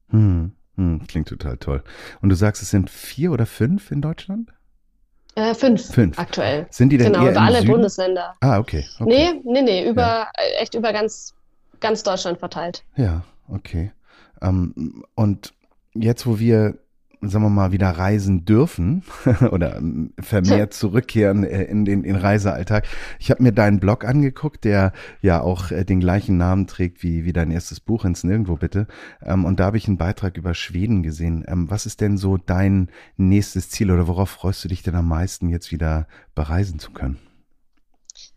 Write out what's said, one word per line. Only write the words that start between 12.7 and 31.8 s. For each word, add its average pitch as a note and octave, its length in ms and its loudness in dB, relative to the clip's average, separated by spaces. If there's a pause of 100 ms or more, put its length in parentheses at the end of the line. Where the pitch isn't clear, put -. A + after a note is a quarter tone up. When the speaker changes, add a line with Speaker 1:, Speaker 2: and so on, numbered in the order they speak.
Speaker 1:
Ja, E2+ 280 -2 (240)
okay. F2+ 440 -8 (500)
Ähm, F2+ 600 -2 (100)
und G#2 400 -2 (400)
jetzt, A2+ 320 -2
wo A2+ 140 2
wir, A2 380 2 (420)
sagen G#2 240 0
wir G#2+ 60 4
mal, G2 220 2
wieder F#2+ 180 2
reisen F#2+ 540 0
dürfen A2+ 580 2 (220)
<laughs> B2 260 4
oder, E2+ 260 -2
ähm, D#2+ 440 -6
vermehrt G#2 540 2
Speaker 2:
Hm. - 40 -16
Speaker 1:
zurückkehren, G#2 640 2
äh, F#2+ 200 -2
in G#2 220 -2
den, G2+ 180 0
in G2 120 0
Reisealltag. G2 680 0 (340)
Ich - 120 0
hab - 100 2
mir B2 120 6
deinen G2+ 280 4
Blog G2+ 240 2
angeguckt, C#3 600 -2
der G2 280 2 (300)
ja F2 180 4
auch, F2+ 300 -2
äh, F2 140 -2
den F#2 160 2
gleichen F#2 360 2
Namen F#2 300 2
trägt - 360 -6
wie, E2 220 -2
wie F2 80 -2
dein D#2+ 180 0
erstes - 300 -6
Buch, A2 240 -4
Ins F2 200 -2
Nirgendwo F#2 320 0
bitte. F#2+ 320 -4 (340)
Ähm, F#2 240 0
und F#2 140 0
da F#2 60 2
hab G#2 80 0
ich A2+ 140 -4
einen G2 80 0
Beitrag F2 400 -4
über E2+ 180 -4
Schweden F#2+ 480 -2
gesehen. E2 460 -4
Ähm, F2 220 -2
was G2+ 160 -4